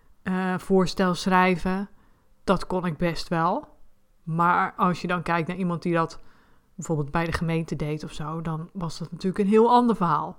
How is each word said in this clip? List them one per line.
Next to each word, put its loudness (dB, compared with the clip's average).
eh, -2
voorstel 2
schrijven, 2
dat 2
kon -4
ik -4
best -2
wel. 0
Maar 2
als 0
je -8
dan -2
kijkt -2
naar -6
iemand -2
die 0
dat -2
bijvoorbeeld -4
bij 0
de -4
gemeente -2
deed -6
of -12
zo, -8
dan -6
was -8
dat -10
natuurlijk -2
een 2
heel 8
ander 6
verhaal. 0